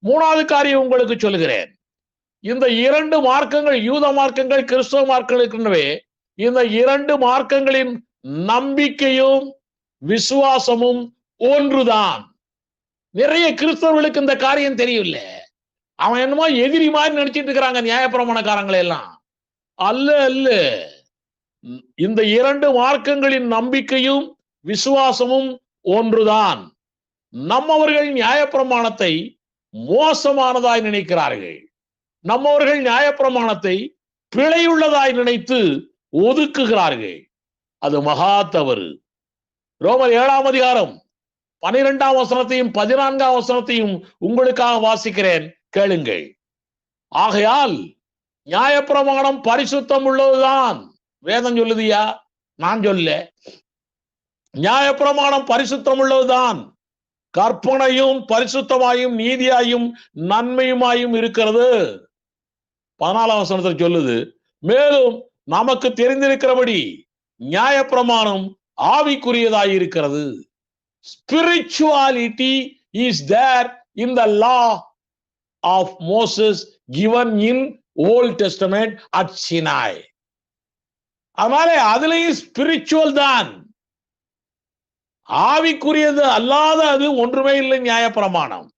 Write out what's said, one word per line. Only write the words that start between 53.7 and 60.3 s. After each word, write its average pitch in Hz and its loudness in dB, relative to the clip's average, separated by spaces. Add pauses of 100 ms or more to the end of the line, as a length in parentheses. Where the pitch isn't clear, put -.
"நியாயப்பிரமாணம் 277 0
பரிசுத்தம் 262 0
உள்ளதுதான், 254 2 (680)
கற்பனையும் 262 0
பரிசுத்தமாயும் 247 0
நீதியாயும் 240 0 (240)
நன்மையுமாயும் 240 0